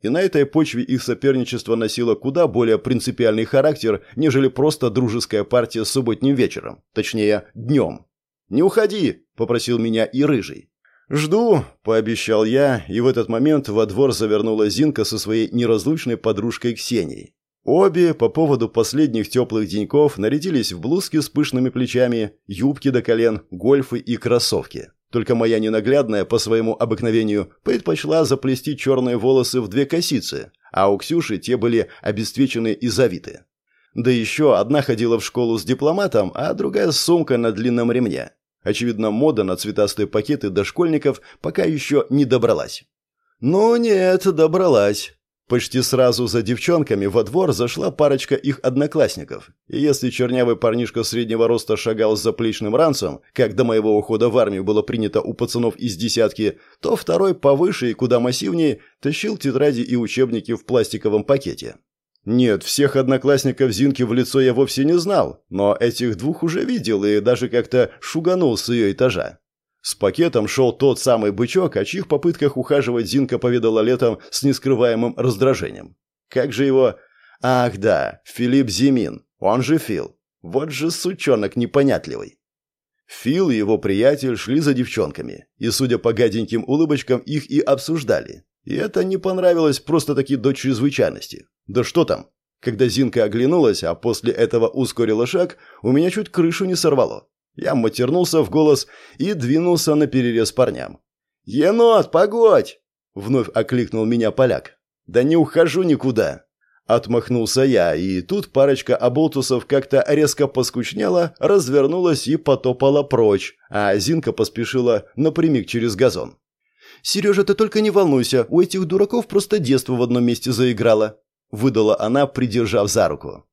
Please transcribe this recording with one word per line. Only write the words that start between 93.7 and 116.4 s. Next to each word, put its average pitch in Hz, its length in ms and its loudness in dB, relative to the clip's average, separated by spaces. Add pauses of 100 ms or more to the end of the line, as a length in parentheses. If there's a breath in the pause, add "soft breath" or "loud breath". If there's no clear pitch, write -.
а 85 140 -4
после 117 360 -2
этого 113 360 0
ускорила 117 580 0
шаг, 175 300 -2 (260 loud breath)
у 110 80 0
меня 160 200 2
чуть 196 200 -6
крышу 170 340 0
не 185 120 -2
сорвало. 127 500 0 (280)
Я - 200 -4
матернулся 139 680 0
в 98 80 -4
голос 151 360 4 (320 loud breath)
и 196 160 -2
двинулся 156 600 0
на 147 120 4
перерез 120 460 0
парням. 80 480 -2 (440)
"Енот, 202 640 4
погодь!" — 202 720 2 (340)
вновь 113 400 -2
окликнул 113 500 -2
меня 113 260 0
поляк. 117 480 -2 (280)
"Да 123 160 2
не 156 140 2
ухожу 165 460 2
никуда!" 120 600 0 (420)
Отмахнулся 117 760 0
я, 95 320 4
и 92 280 -2
тут 196 300 -6
парочка 135 440 2
оболтусов 131 680 0
как-то 143 420 2
резко 147 400 2
поскучнела, 170 880 -2
развернулась 160 880 2
и 156 100 0
потопала 135 640 2
прочь, 113 520 2 (160 soft breath)
а 104 260 2
Зинка 120 360 -2
поспешила 117 800 0
напрямик 156 520 0
через 117 280 -2
газон. 92 440 0 (640 soft breath)